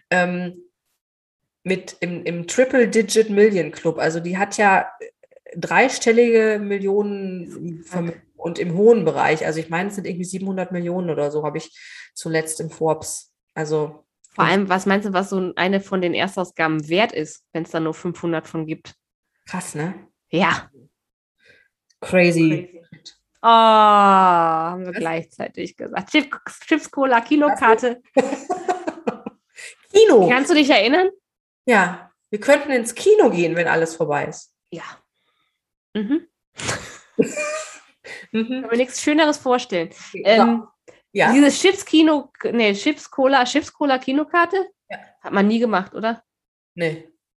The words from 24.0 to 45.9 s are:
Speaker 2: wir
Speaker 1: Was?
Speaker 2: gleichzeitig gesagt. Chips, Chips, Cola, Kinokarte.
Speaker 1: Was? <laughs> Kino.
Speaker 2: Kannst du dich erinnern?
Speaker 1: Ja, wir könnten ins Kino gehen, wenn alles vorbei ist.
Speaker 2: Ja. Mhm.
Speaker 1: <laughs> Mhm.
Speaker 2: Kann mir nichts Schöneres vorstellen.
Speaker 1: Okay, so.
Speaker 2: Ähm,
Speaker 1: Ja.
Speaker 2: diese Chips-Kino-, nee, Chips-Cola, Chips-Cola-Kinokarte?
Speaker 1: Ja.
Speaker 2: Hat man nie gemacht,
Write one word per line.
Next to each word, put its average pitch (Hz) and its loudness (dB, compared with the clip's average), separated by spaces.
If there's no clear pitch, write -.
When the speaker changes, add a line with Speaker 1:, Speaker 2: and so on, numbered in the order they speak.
Speaker 2:
wir 180 -10
Speaker 1:
Was? 302 -10
Speaker 2:
gleichzeitig 165 -10
gesagt. - -10
Chips, - -4
Chips, 311 -2
Cola, 262 0
Kinokarte. 247 0
Speaker 1:
Was? 269 -2
<laughs> - -10
Kino. 381 8
Speaker 2:
Kannst 262 2
du 349 4
dich 294 4
erinnern? 285 4
Speaker 1:
Ja, 185 0
wir 208 -6
könnten 285 2
ins 233 -2
Kino 403 4
gehen, 170 -2
wenn 170 0
alles 160 0
vorbei 147 -4
ist. - -14
Speaker 2:
Ja. 170 -14
Mhm. 226 -4
Speaker 1:
<laughs> - -2
Mhm. 240 -4
Speaker 2:
Kann 226 -10
mir 233 0
nichts 254 -2
Schöneres 302 2
vorstellen. 247 -2
Speaker 1:
Okay, - -16
so. 220 6
Speaker 2:
Ähm, 233 0
Speaker 1:
Ja. - 2
Speaker 2:
diese 285 6
Chips-Kino-, 311 2
nee, 214 2
Chips-Cola, 269 0
Chips-Cola-Kinokarte? 302 -2
Speaker 1:
Ja. 202 -14
Speaker 2:
Hat - -12
man 196 2
nie 226 0
gemacht, 214 -2